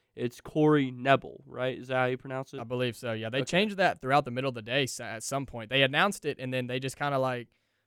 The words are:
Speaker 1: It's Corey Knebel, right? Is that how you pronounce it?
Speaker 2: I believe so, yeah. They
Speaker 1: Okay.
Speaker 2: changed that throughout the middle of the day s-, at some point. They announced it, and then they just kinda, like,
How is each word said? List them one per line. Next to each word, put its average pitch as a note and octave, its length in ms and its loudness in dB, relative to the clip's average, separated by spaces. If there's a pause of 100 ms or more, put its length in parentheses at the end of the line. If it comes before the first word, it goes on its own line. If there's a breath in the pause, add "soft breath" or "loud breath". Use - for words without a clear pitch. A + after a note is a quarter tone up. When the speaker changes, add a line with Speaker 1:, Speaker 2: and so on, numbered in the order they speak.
(160)
Speaker 1:
It's A#2+ 240 -4
Corey D3+ 540 4
Knebel, C3 520 2
right? B2+ 320 -4
Is B2 120 -14
that C3 80 -2
how B2+ 80 4
you B2+ 100 0
pronounce C3 380 -10
it? C3+ 80 -10
Speaker 2:
I - 20 -8
believe B2 320 -2
so, A#2+ 160 -8
yeah. A2 180 -6
They A#2+ 100 -2
Speaker 1:
Okay. B2+ 120 -2
Speaker 2:
changed G3+ 240 0
that F3+ 240 2
throughout C#3 240 2
the B2 80 -8
middle B2+ 160 -2
of B2+ 80 -4
the A#2 60 -10
day B2 220 0
s-, - 180 -6
at A2 220 -10
some C#3 220 -4
point. A2+ 240 -12
They C3+ 120 4
announced D#3 420 4
it, D3 160 -4
and B2+ 140 -6
then B2+ 140 -2
they B2+ 120 -4
just C3 160 -6
kinda, C#3+ 240 0
like, B2 300 -2 (380)